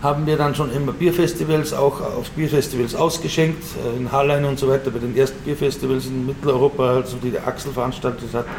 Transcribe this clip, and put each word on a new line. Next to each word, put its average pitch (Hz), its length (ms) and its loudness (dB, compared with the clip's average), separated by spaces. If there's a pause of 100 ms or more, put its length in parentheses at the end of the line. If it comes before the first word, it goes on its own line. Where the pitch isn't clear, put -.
haben 147 240 2
wir 151 120 2
dann 143 160 2
schon 139 180 -2
immer 139 200 -2
Bierfestivals, 160 840 2
auch 139 260 2
auf - 300 -6
Bierfestivals 131 640 0
ausgeschenkt, 160 680 0
äh, 123 380 -4
in 123 100 -4
Hallein 143 360 4
und 135 120 0
so 135 100 2
weiter, 135 220 2
bei 117 100 -4
den 120 140 -4
ersten 131 300 2
Bierfestivals 135 640 -2
in 127 180 -4
Mitteleuropa, 135 680 2
also 123 280 -2
die 123 80 -2
der - 160 -4
Axel 127 260 -4
veranstaltet 123 600 -4
hat. 117 140 -2 (120)